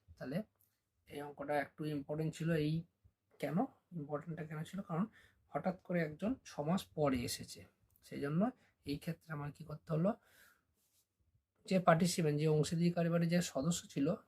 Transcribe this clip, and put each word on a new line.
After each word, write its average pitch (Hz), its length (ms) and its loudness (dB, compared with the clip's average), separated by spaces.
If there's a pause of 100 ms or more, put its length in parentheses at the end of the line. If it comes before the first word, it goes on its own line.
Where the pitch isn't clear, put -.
তাহলে 135 300 -8 (720)
এই 143 120 -10
অঙ্কটা 147 400 -4
একটু 139 240 -8
ইম্পর্টেন্ট 151 480 -2
ছিল। 160 240 -2
এই 151 160 2 (680)
কেন 143 180 -2 (340)
ইম্পর্টেন্টটা 151 540 -6
কেন 156 180 -8
ছিল? 185 180 -10
কারণ 175 240 -2 (460)
হঠাৎ - 300 -2
করে 175 200 -2
একজন 156 300 -2 (140)
ছ - 140 -18
মাস 165 220 0 (120)
পরে 139 280 2
এসেছে, - 400 -6 (420)
সেই - 180 -8
জন্য 151 200 2 (440)
এই 143 120 -4
ক্ষেত্রে - 360 -10
আমার 147 180 -6
কি 156 120 -18
করতে 151 280 -14
হলো, 165 200 2 (1500)
যে 190 140 2
পার্টিসিপেন্ট, 170 600 6
যে 156 80 4
অংশীদারি 165 440 4
কারবারে 170 360 2
যে 175 140 4
সদস্য 170 460 0
ছিল 139 200 0 (200)